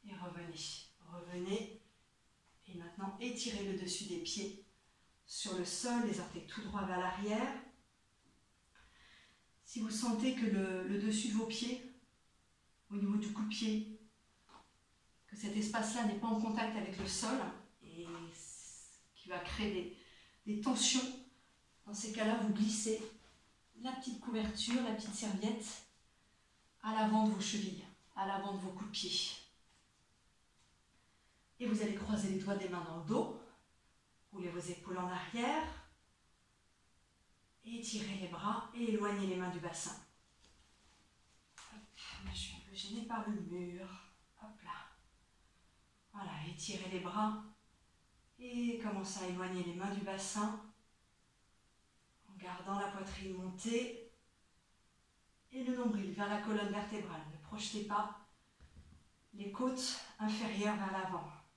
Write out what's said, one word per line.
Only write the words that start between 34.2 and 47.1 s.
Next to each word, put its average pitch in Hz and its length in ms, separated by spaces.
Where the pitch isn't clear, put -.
roulez 180 200
vos 170 100
épaules 180 380
en 180 100
arrière, 240 560
étirez 214 500
les 185 120
bras 196 460
et 233 180
éloignez 202 340
les 180 100
mains 180 140
du 175 100
bassin. - 360
Hop, 214 80
je 190 420
suis - 180
un - 120
peu 196 60
gênée 220 320
par 214 220
le 185 120
mur. 175 460
Hop 214 220
là. - 240
Voilà, 196 200
étirez 190 420
les 185 100
bras 214 420